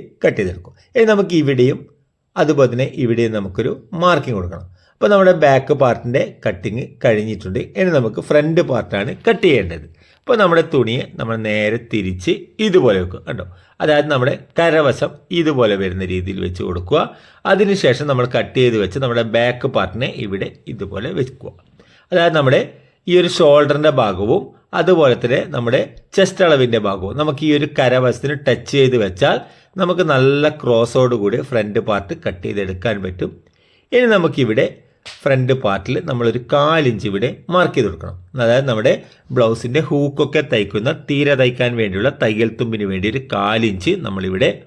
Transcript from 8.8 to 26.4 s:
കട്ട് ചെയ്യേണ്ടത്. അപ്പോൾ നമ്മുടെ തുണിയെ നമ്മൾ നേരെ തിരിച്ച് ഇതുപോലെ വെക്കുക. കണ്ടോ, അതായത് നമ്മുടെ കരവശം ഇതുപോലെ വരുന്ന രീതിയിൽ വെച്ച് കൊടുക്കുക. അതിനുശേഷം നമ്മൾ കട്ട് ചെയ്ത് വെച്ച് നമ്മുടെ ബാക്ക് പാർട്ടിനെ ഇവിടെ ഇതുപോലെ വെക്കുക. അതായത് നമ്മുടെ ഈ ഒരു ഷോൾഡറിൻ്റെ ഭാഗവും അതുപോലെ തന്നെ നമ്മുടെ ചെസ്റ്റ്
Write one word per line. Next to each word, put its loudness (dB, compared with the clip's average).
കട്ട് 0
ചെയ്യേണ്ടത്. 0
അപ്പോൾ 0
നമ്മുടെ 4
തുണിയെ 0
നമ്മൾ -4
നേരെ 0
തിരിച്ച് -2
ഇതുപോലെ 4
വെക്കുക. -10
കണ്ടോ, -8
അതായത് 2
നമ്മുടെ 0
കരവശം 2
ഇതുപോലെ 2
വരുന്ന -4
രീതിയിൽ -4
വെച്ച് -8
കൊടുക്കുക. -2
അതിനുശേഷം 2
നമ്മൾ 0
കട്ട് -4
ചെയ്ത് 2
വെച്ച് -4
നമ്മുടെ -2
ബാക്ക് 0
പാർട്ടിനെ -4
ഇവിടെ -6
ഇതുപോലെ -10
വെക്കുക. -8
അതായത് 2
നമ്മുടെ 4
ഈ 4
ഒരു 0
ഷോൾഡറിൻ്റെ 4
ഭാഗവും 0
അതുപോലെ 4
തന്നെ 0
നമ്മുടെ 0
ചെസ്റ്റ് 2